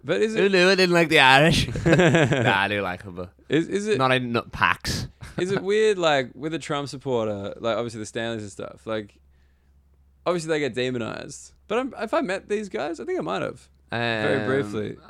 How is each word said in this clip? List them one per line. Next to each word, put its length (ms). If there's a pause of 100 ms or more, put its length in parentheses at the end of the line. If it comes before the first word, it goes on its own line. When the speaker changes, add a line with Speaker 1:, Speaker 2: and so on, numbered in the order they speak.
Speaker 1:
But 200
is 120
Speaker 2:
Who 100
Speaker 1:
it 80
Speaker 2:
knew 180
I 40
didn't 200
like 160
the 100
Irish? 480
Speaker 1:
<laughs> 180
Speaker 2:
Nah, 720
I 80
do 120
like 240
'em, 120
but 160 (180)
Speaker 1:
Is, 180
is 180
it 120
Speaker 2:
not 140
in 200
nut 180
packs. 580 (140)
<laughs> 160
Speaker 1:
is 140
it 100
weird, 360
like, 360
with 200
a 40
Trump 300
supporter, 720
like, 160
obviously 240
the 60
Stanleys 360
and 80
stuff, 360
like, 320 (1080)
obviously 220
they 120
get 140
demonized. 800 (160)
But 100
I'm, 220
if 140
I 60
met 280
these 200
guys, 320
I 40
think 140
I 40
might 200
have. 260 (220)
Very 500
Speaker 2:
Um, 60
Speaker 1:
briefly. 500 (140)